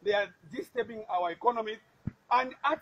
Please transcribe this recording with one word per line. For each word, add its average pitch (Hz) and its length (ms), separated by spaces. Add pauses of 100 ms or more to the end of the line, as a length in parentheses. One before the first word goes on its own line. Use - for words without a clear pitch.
They 202 120
are 202 140 (240)
disturbing 226 580
our 180 200
economies. 220 480 (540)
And 254 220 (100)
at 311 180